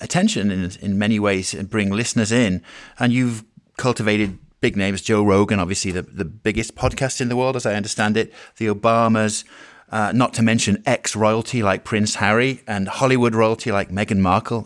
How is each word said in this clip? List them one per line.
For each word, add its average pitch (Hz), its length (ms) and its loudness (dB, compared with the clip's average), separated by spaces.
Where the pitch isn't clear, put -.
attention 170 500 0
in, 90 200 -4
in 98 180 -2
many 107 200 2
ways 98 340 0
and 92 160 -8
bring 104 200 0
listeners 110 440 0
in. 107 280 2
And 120 140 2
you've 120 320 0
cultivated 107 600 0
big 110 160 0
names, 98 260 -2
Joe 107 220 2
Rogan, 101 340 4
obviously 95 340 -4
the, 90 100 -4
the - 240 -8
biggest 110 500 -6
podcast 127 460 -4
in 120 80 0
the 123 80 -2
world, 127 180 0
as 120 100 -6
I 104 100 0
understand 104 420 -2
it, - 160 -2
the 113 100 -2
Obamas, 110 800 2
uh, 107 200 -2
not 120 220 2
to 117 80 -2
mention 113 460 2
ex-royalty 113 720 0
like 98 220 0
Prince 107 320 -2
Harry 113 500 0
and 98 220 -4
Hollywood 123 480 2
royalty 113 360 0
like 98 200 -2
Meghan 104 260 -2
Markle. 98 480 0